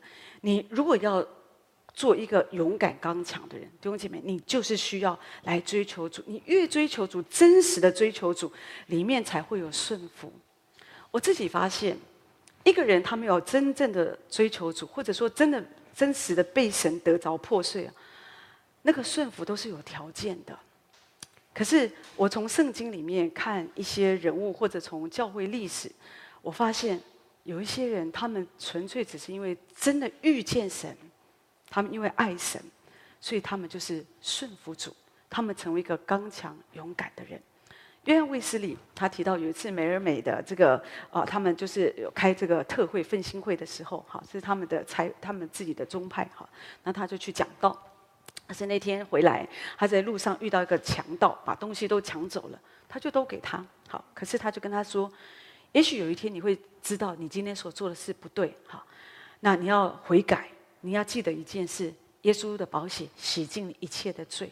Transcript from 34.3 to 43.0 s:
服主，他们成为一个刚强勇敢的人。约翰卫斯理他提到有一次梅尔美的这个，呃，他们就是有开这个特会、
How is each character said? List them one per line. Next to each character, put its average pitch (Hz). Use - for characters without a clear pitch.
服 160
主， -
他 233
们 214
成 170
为 175
一 -
个 170
刚 202
强 156
勇 160
敢 -
的 -
人。 -
约 311
翰 311
卫 269
斯 220
理 165
他 190
提 -
到 190
有 160
一 160
次 220
梅 170
尔 185
美 165
的 -
这 -
个， 139
呃， 175
他 208
们 185
就 190
是 185
有 113
开 190
这 185
个 165
特 -
会、 175